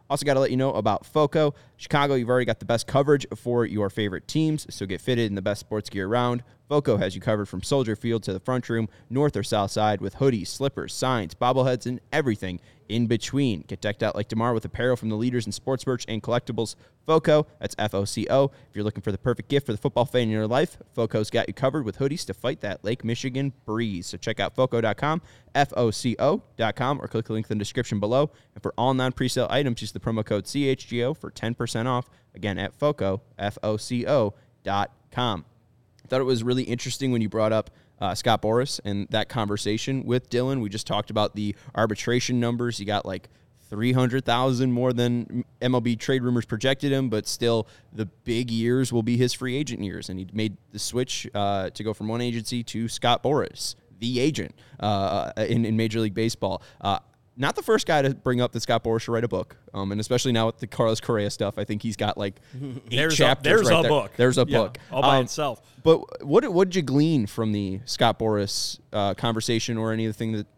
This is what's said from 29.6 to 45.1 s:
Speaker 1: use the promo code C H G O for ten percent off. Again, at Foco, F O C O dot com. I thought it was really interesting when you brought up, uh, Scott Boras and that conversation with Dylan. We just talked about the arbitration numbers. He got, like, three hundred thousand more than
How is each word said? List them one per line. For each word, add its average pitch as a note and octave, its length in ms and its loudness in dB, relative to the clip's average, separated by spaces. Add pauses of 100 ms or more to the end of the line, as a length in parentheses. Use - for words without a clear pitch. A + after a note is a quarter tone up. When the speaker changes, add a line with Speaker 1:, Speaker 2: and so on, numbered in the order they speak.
Speaker 1:
use G#2 100 -10
the - 80 -10
promo A2 240 -2
code G#2 220 -2
C C#3 220 -2
H C3 180 -2
G A#2+ 180 -4
O C3+ 80 0
for - 180 -12
ten A2+ 240 -4
percent A#2 340 -2
off. B2 200 -2 (260)
Again, F#2 240 -4
at G2 160 -4
Foco, A#2 460 0 (180)
F G2+ 240 -6
O G#2+ 140 0
C A#2+ 300 -4
O A#2 260 2 (300)
dot G2+ 280 -2 (200)
com. A2+ 340 -2 (600)
I - 40 -20
thought C3 120 0
it C3 40 0
was B2 180 0
really B2 220 0
interesting C3+ 480 -4
when A#2 100 2
you G#2+ 60 0
brought A2 240 2
up, A2 180 0 (280)
uh, G2+ 160 -2
Scott A2 280 2
Boras A#2+ 420 0
and G2+ 260 -2
that G#2+ 200 0
conversation G#2+ 720 -2
with B2 240 -2
Dylan. C3 320 0
We G#2 80 -2
just G#2 180 -8
talked G#2 240 -2
about G#2+ 240 0
the G#2 200 -4 (200)
arbitration A#2+ 640 0
numbers. A#2+ 380 -2
He G#2 80 -10
got, G#2 220 -2
like, F#2+ 220 -8 (420)
three A#2 220 2
hundred B2+ 340 2
thousand B2+ 460 2
more B2 200 2
than A#2+ 520 0 (180)